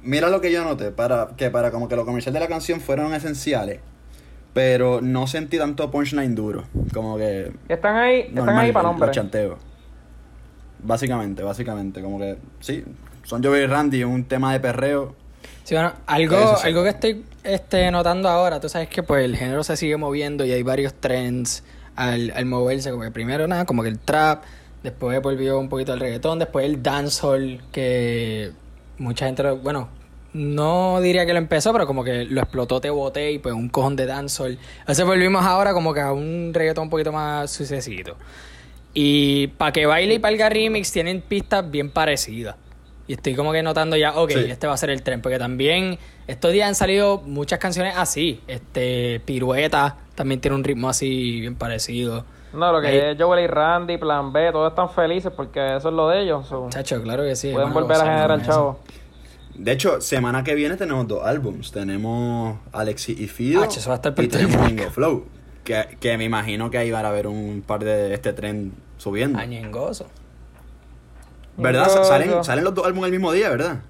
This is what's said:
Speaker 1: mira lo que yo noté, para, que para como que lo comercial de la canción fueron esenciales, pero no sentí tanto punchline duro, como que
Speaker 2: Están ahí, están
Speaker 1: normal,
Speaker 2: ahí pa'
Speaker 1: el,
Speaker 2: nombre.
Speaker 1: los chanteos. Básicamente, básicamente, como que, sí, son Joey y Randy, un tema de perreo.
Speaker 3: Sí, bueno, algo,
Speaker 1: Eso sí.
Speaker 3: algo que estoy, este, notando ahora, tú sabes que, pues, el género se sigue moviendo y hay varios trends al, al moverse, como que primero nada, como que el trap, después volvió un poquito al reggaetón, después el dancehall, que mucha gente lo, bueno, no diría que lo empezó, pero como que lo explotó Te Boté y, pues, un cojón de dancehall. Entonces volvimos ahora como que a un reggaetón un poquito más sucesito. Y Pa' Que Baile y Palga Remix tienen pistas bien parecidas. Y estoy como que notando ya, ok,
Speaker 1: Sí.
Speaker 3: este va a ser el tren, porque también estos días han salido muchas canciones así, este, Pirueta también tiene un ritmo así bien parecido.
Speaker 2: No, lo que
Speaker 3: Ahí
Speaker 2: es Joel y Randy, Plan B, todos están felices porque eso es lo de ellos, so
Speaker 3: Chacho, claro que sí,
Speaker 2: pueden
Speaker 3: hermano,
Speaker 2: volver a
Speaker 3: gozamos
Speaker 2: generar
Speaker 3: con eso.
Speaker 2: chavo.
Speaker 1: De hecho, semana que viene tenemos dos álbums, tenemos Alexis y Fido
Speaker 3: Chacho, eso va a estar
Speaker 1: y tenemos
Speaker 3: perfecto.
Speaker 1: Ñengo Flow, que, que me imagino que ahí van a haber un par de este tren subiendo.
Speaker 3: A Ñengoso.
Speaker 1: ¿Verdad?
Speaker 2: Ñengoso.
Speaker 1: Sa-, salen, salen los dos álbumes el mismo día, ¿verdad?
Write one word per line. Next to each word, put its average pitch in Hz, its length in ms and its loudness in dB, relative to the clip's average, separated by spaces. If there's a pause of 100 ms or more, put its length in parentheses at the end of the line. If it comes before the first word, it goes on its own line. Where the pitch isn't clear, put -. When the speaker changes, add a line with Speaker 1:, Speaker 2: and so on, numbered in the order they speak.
Speaker 1:
mira 147 260 2
lo 190 140 2
que 175 100 2
yo 170 120 0
noté, 127 260 -4
para, 117 440 0
que 127 140 -2
para 120 220 0
como 117 180 -6
que 120 80 -2
lo 117 80 0
comercial 123 300 -4
de 156 60 0
la 165 60 -2
canción 165 360 -4
fueron 151 320 -2
esenciales, 143 680 -4 (720)
pero 127 480 4
no 127 260 0
sentí 156 300 -4
tanto 147 340 -2
punchline 143 440 0
duro, 104 300 -4 (280)
como 110 240 -4
que 104 360 -2 (180)
Speaker 2:
Están 208 260 2
ahí, 247 240 4
están - 140 -8
Speaker 1:
normal, - 320 4
Speaker 2:
ahí 233 60 2
pa' 208 80 4
Speaker 1:
el, 170 60 2
Speaker 2:
nombre. 170 200 2
Speaker 1:
los 139 100 0
chanteos. 104 420 -2 (1300)
Básicamente, 113 600 -2
básicamente, 101 580 -6
como 98 160 -8
que, 98 180 -6 (240)
sí, - 240 -8 (380)
son 120 200 -4
Joey 139 200 4
y 135 40 2
Randy, 139 360 2
un 123 220 0
tema 131 280 0
de 135 60 2
perreo. 135 560 -2 (480)
Speaker 3:
Sí, - 120 -4
bueno, 165 180 2 (140)
algo, 160 300 4
Speaker 1:
Eso 214 200 8
sí. 165 100 0
Speaker 3:
algo 160 160 2
que 190 60 4
estoy, 214 360 -2 (200)
este, 185 480 2
notando 175 360 2
ahora, 175 300 4
tú 156 100 -6
sabes 160 200 -4
que, 175 160 -4
pues, 143 200 2
el 123 120 0
género 127 260 -2
se 151 140 -2
sigue 151 200 0
moviendo 147 480 -2
y 127 60 0
hay 123 140 0
varios 135 300 0
trends 127 680 -2 (320)
al, 120 400 -2
al 123 120 -4
moverse, 127 440 0
como 120 140 -6
que 113 80 -8
primero 127 340 -2
nada, 175 180 0
como 123 200 0
que 113 60 0
el 110 100 -6
trap, 151 420 2 (400)
después 127 400 -2
volvió 135 380 0
un 135 80 -6
poquito 135 240 -4
al 123 80 -4
reggaetón, 127 400 -2
después 143 260 0
el 147 160 -2
dancehall, 139 760 0 (100)
que 117 800 -2 (480)
mucha 123 280 -4
gente 131 180 -2
lo, 135 140 0
bueno, 131 300 -6 (440)
no 160 680 2
diría 180 260 4
que 175 60 2
lo 175 60 4
empezó, 165 340 2
pero 208 140 4
como 135 160 -2
que 123 220 -2
lo 131 160 0
explotó 127 400 0
Te 143 100 -4
Boté 147 400 -2
y, 147 80 -2
pues, 127 160 -6
un 117 140 -4
cojón 135 260 2
de 131 120 0
dancehall. 135 520 -6 (220)
Entonces 143 260 0
volvimos 185 380 4
ahora 196 300 4
como 160 200 2
que 147 60 0
a 139 120 0
un 165 400 -4
reggaetón 160 320 0
un 156 60 -6
poquito 156 220 0
más 147 400 -4
sucesito. 131 640 -8 (800)
Y 143 520 4
Pa' 147 260 -2
Que 151 140 2
Baile 175 280 4
y 233 40 0
Palga 214 320 4
Remix 214 420 0
tienen 175 300 -2
pistas 196 480 -2
bien 143 200 -2
parecidas. 117 680 -2 (500)
Y 135 80 -6
estoy 131 200 -4
como 143 180 0
que 160 100 0
notando 160 340 0
ya, 151 220 2
ok, 165 140 4
Speaker 1:
Sí. 135 60 2 (120)
Speaker 3:
este 123 160 -6
va 143 80 0
a - 20 -2
ser 147 140 -2
el 131 120 -4
tren, 123 200 -4
porque 127 160 -2
también 147 600 0 (280)
estos 170 260 0
días 202 160 4
han 196 60 0
salido 202 480 4
muchas 143 360 -4
canciones 180 380 -2
así, 165 500 -2
este, 123 800 -4
Pirueta 143 720 0 (180)
también 131 280 -2
tiene 139 140 0
un 135 80 -2
ritmo 131 260 0
así 131 500 -2
bien 123 160 -8
parecido. 117 680 -4 (280)
Speaker 2:
No, 170 180 0
lo 160 120 4
que 147 60 0
Speaker 3:
Ahí 139 100 6
Speaker 2:
es 147 200 2
Joel 175 260 4
y - 20 0
Randy, 170 500 2
Plan 143 360 0
B, 165 200 4
todos 160 200 2
están 180 180 0
felices 180 440 0
porque 135 420 -2
eso 139 120 -2
es 165 60 -2
lo 160 160 4
de 196 120 2
ellos, 147 240 -2
so 131 220 -6
Speaker 3:
Chacho, 127 340 -4
claro 117 220 -2
que 135 100 0
sí, 139 160 -4
Speaker 2:
pueden 135 180 0
Speaker 3:
hermano, 156 180 2
Speaker 2:
volver 160 100 4
a 156 40 6
Speaker 3:
gozamos 156 200 4
Speaker 2:
generar 156 180 4
Speaker 3:
con - 40 0
eso. 123 100 -2
Speaker 2:
chavo. 143 280 2 (720)
Speaker 1:
De 110 180 -2
hecho, 131 300 2
semana 127 420 0
que 147 100 0
viene 147 220 0
tenemos 135 320 -2
dos 104 160 -4
álbums, 117 480 -2
tenemos 113 880 -4 (140)
Alexis 107 460 -6
y 107 80 -6
Fido 143 380 2
Speaker 3:
Chacho, 214 160 -4
eso 113 80 -6
va 127 60 2
a - 20 -4
estar 143 160 -2
Speaker 1:
y - 160 2
tenemos - 280 2
Speaker 3:
perfecto. 120 200 4
Speaker 1:
Ñengo 98 160 -4
Flow, 147 320 0 (400)
que, 110 360 -2
que 117 180 0
me 113 60 -2
imagino 110 460 -2
que 120 80 -2
ahí 117 120 0
van 110 140 -2
a 107 40 0
haber 104 180 0
un 104 400 -6
par 107 180 -2
de 104 300 2
este 101 180 -2
tren 104 400 -6 (240)
subiendo. 117 420 -2
Speaker 3:
A 113 60 -6
Ñengoso. 117 600 -8 (1500)
Speaker 1:
¿Verdad? 127 300 2
Speaker 2:
Ñengoso. 196 180 8
Speaker 1:
Sa-, 190 40 6 (100)
salen, 170 260 2
salen 143 200 0
los 190 100 0
dos 180 120 0
álbumes 185 200 0
el 185 60 0
mismo 185 200 2
día, 196 180 4
¿verdad? 170 400 -2